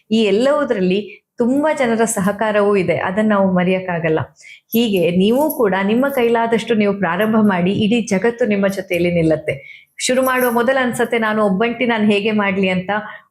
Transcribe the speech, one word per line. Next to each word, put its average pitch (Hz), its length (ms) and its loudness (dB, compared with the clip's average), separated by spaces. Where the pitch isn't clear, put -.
ಈ 214 60 0
ಎಲ್ಲವುದ್ರಲ್ಲಿ 214 1120 0
ತುಂಬಾ 285 360 0
ಜನರ 233 300 0
ಸಹಕಾರವೂ 208 720 0
ಇದೆ, 175 200 0
ಅದನ್ನ 214 340 -2
ನಾವು 196 240 2
ಮರೆಯಕ್ಕಾಗಲ್ಲ. 180 640 0
ಹೀಗೆ 196 380 2
ನೀವು 233 460 2
ಕೂಡ 202 260 0
ನಿಮ್ಮ 233 260 0
ಕೈಲಾದಷ್ಟು 233 640 0
ನೀವು 208 200 2
ಪ್ರಾರಂಭ 202 460 -2
ಮಾಡಿ, 190 320 2
ಇಡೀ 214 280 0
ಜಗತ್ತು 233 460 -2
ನಿಮ್ಮ 196 220 0
ಜೊತೆಯಲ್ಲಿ 175 460 -2
ನಿಲ್ಲತ್ತೆ. 156 640 -2
ಶುರು 254 200 0
ಮಾಡುವ 254 280 0
ಮೊದಲು 247 360 0
ಅನ್ಸತ್ತೆ, 233 320 -2
"ನಾನು 220 260 0
ಒಬ್ಬಂಟಿ, 233 420 0
ನಾನು 220 240 2
ಹೇಗೆ 208 200 0
ಮಾಡ್ಲಿ?" 196 380 0
ಅಂತ. 185 220 -2